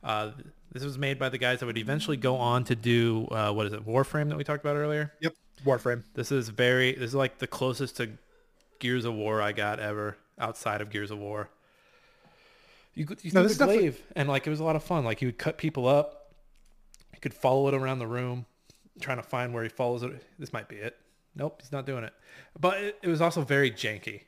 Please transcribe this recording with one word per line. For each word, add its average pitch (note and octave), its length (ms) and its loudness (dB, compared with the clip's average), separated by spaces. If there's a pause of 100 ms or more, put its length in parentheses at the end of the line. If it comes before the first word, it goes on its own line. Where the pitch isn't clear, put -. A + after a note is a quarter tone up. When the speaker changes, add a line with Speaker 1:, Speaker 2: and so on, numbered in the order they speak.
Speaker 1:
Uh, G#2+ 280 -4 (420)
this B2+ 100 -8
was C#3 140 -8
made C#3 200 -2
by C3+ 120 -2
the B2+ 80 -6
guys B2 240 0
that C3 40 -6
would A#2 120 -4
eventually C#3 400 -2
go B2+ 180 2
on B2 300 2
to B2 100 2
do, A#2 560 2
uh, G#2+ 220 0
what G#2 140 0
is G2+ 60 -4
it, G#2 120 -8
Warframe C3+ 420 2
that D3+ 100 -2
we D3 60 -4
talked D3 220 -4
about D3 100 0
earlier? D3+ 460 -2
Speaker 2:
Yep, D#3+ 120 -2 (300)
Warframe. B2 400 2 (120)
Speaker 1:
This A#2+ 160 -4
is B2 180 0
very, B2+ 440 4
this B2+ 160 -6
is, C3 60 -4
like, C3+ 220 0
the C3 80 -4
closest B2+ 520 -4
to A#2 120 -4 (680)
Gears B2 260 -2
of A#2 80 -2
War G#2+ 260 0
I G#2 120 0
got G#2 280 -2
ever G#2 380 -4 (220)
outside A2 420 -4
of G#2 80 -8
Gears G#2 220 -6
of G#2 80 -10
War. G#2 280 -8 (1500)
You D#3 100 -6
could, F3 180 -12
you E3 80 -8
Speaker 2:
No, F#3 100 8
Speaker 1:
threw G3+ 80 8
Speaker 2:
this G3 80 2
Speaker 1:
the - 60 6
Speaker 2:
is - 40 6
definitely G3+ 240 6
Speaker 1:
glaive, - 120 -12 (120)
and, C#3+ 120 2
like, C#3 200 2
it - 20 -2
was D3+ 100 -2
a D#3+ 40 -2
lot D#3+ 120 2
of D#3 80 0
fun. D#3+ 220 0
Like, A2+ 160 0
you C3 60 0
would A#2+ 100 -4
cut - 220 -2
people C#3 280 0
up, C#3+ 460 2 (800)
you - 80 -20
could - 140 -6
follow C3+ 320 4
it C#3 80 2
around C3 240 -2
the A#2 80 -6
room, B2 400 -6 (520)
trying C3 180 -2
to A2+ 60 0
find B2 300 -2
where A#2 100 -2
he A2+ 60 -4
follows B2 320 -2
it. B2 220 -8 (160)
This C#3 140 -12
might G#2+ 140 -8
be G#2 100 -16
it. G#2+ 200 -10 (380)
Nope, D3 260 -8
he's - 100 -16
not C#3 140 -6
doing C3 180 -6
it. G#2+ 100 -12 (460)
But F#3+ 220 2
it, G#3 220 -6
it F#3+ 60 -2
was E3 120 2
also E3+ 200 2
very C#3 280 4
janky. G#2+ 580 -8